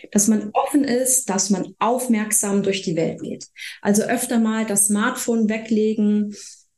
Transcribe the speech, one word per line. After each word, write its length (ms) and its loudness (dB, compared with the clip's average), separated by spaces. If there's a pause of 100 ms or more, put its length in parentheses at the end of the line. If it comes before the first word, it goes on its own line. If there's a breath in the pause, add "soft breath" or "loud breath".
(140 loud breath)
Dass 160 4
man 240 2
offen 320 2
ist, 440 0
dass 200 0
man 300 -2
aufmerksam 840 0
durch 180 -2
die 140 -2
Welt 260 -2
geht. 260 -10 (340 loud breath)
Also 220 2
öfter 360 0
mal 260 0
das 220 2
Smartphone 600 0
weglegen, 840 0 (440 loud breath)